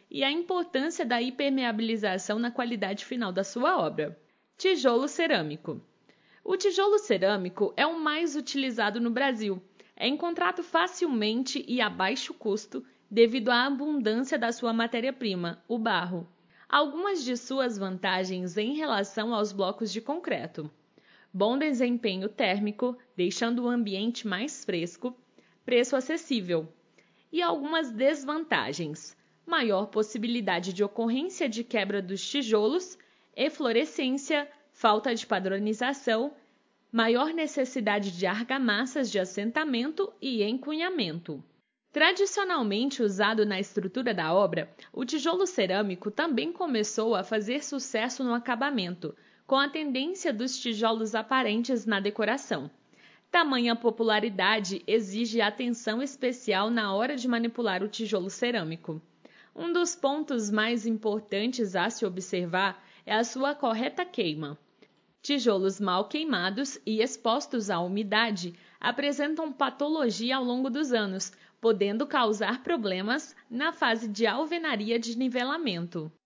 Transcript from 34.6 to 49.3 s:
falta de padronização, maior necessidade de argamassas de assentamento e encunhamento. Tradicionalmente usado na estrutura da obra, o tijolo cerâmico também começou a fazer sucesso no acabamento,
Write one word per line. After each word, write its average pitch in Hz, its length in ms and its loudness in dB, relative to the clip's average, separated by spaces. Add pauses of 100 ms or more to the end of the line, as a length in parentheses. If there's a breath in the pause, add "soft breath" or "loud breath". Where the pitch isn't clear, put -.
falta 220 420 2
de 226 140 -4
padronização, 214 1080 0 (600 soft breath)
maior 240 420 2
necessidade 247 840 -2
de 180 100 0
argamassas 240 840 0
de 208 80 0
assentamento 247 920 0 (100)
e 240 220 -2
encunhamento. 254 960 -2 (480)
Tradicionalmente 320 1120 2
usado 208 420 2
na 196 140 0
estrutura 208 560 -2
da 165 180 0
obra, 170 400 2 (200 loud breath)
o 254 120 -4
tijolo 330 440 0
cerâmico 196 640 0
também 311 400 0
começou 226 640 0
a 185 80 0
fazer 226 400 -2
sucesso 254 580 -4
no 240 120 0
acabamento, 226 800 -2 (320 soft breath)